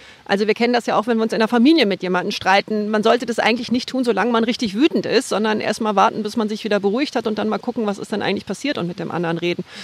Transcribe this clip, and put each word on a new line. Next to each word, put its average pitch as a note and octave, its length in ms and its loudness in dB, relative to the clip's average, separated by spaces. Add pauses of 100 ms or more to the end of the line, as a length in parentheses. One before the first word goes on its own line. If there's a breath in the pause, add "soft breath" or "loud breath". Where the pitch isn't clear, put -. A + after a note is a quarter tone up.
(240 loud breath)
Also G3+ 240 0
wir G#3 60 2
kennen A#3+ 180 2
das - 140 0
ja F#3 100 4
auch, G#3 100 2
wenn A#3 120 2
wir A3 60 2
uns A3+ 100 -2
in G3+ 60 -2
der A3 100 2
Familie B3+ 360 6
mit F#3+ 160 -2
jemandem F3+ 300 -2
streiten. G3+ 560 2
Man G#3+ 160 0
sollte A#3 220 4
das A#3 140 -4
eigentlich A3+ 340 0
nicht B3 160 -2
tun, B3+ 160 -2
solange A3 260 0
man A3+ 140 2
richtig A3 300 -2
wütend C4+ 300 0
ist, G#3+ 220 0
sondern G#3+ 320 0
erst - 220 -4
mal G#3+ 160 0
warten, G#3+ 260 2
bis G#3+ 140 -6
man G#3+ 100 0
sich G#3 160 -6
wieder G#3 160 0
beruhigt A3 380 0
hat A#3 100 -2
und G#3+ 100 -2
dann G#3+ 120 -2
mal G3+ 100 -2
gucken, A#3+ 260 -4
was G3+ 120 -2
ist - 160 -8
denn G3+ 80 -4
eigentlich G3+ 240 -4
passiert C4+ 320 -6
und F3 100 -4
mit F3 120 -8
dem E3+ 120 -8
anderen E3 260 -2
reden. F3 280 -4 (180 loud breath)